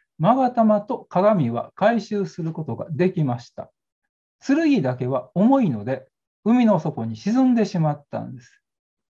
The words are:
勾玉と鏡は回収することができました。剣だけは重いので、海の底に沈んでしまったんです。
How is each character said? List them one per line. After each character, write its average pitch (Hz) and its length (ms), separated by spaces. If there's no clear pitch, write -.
勾 247 320
玉 214 300
と 220 280
鏡 185 400
は 117 260
回 226 240
収 202 260
す 165 160
る 160 120
こ 165 100
と 135 120
が - 160
で 180 200
き 170 120
ま 123 160
し - 120
た。 - 200
剣 285 380
だ 127 120
け 123 120
は 131 260
重 254 280
い 208 100
の 107 120
で、 131 240
海 240 220
の 202 140
底 131 260
に 113 100
沈 247 380
ん - 20
で 220 100
し 190 140
ま 156 140
っ - 180
た 110 100
ん 123 140
で 123 60
す。 - 200